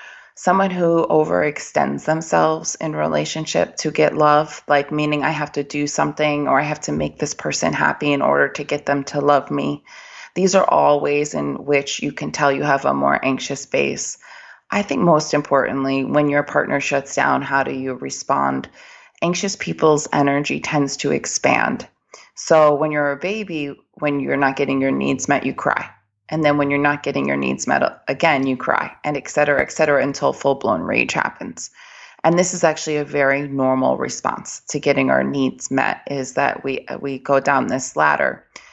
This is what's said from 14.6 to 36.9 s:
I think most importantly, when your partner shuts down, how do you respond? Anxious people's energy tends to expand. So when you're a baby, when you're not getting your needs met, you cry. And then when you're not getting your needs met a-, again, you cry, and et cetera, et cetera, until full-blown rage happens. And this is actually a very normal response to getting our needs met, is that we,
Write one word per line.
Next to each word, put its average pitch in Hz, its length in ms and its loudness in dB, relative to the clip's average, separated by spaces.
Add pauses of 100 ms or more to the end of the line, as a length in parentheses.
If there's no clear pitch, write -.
I 202 120 0
think - 200 -2
most 156 320 4
importantly, 135 720 0
when 147 260 2
your 143 140 2
partner 143 360 0
shuts 139 360 -4
down, 139 260 2
how 135 220 0
do 135 100 -4
you 131 200 -6
respond? 135 760 -2 (540)
Anxious 175 340 -2
people's 156 560 2
energy 143 480 0
tends 143 380 -2
to 147 140 -2
expand. - 760 0 (480)
So 156 400 4
when 151 160 0
you're 143 220 0
a 139 40 -6
baby, 170 580 -6 (180)
when 143 260 -2
you're 139 180 -2
not 135 200 2
getting 135 240 0
your 135 100 2
needs 135 360 -2
met, 139 180 0
you 135 80 -2
cry. - 360 -2 (400)
And 156 140 0
then 147 140 4
when 143 120 2
you're 143 100 2
not 147 240 0
getting 143 240 -2
your 139 100 -2
needs 131 280 -2
met 143 160 2
a-, - 260 -2
again, 139 380 2
you 131 120 0
cry, - 460 -2
and 151 120 -2
et - 140 -8
cetera, 147 320 2
et 135 100 -4
cetera, 147 320 2
until 139 300 0
full-blown 113 480 0
rage - 320 0
happens. - 580 -6 (520)
And 165 140 4
this 180 160 2
is 180 100 -2
actually 156 340 0
a 147 80 -2
very 143 420 0
normal 131 500 2
response - 680 -6
to 151 120 -6
getting 135 300 2
our 131 140 4
needs 135 480 -2
met, 131 360 0
is 139 260 -6
that - 300 -2
we, 135 220 -6 (140)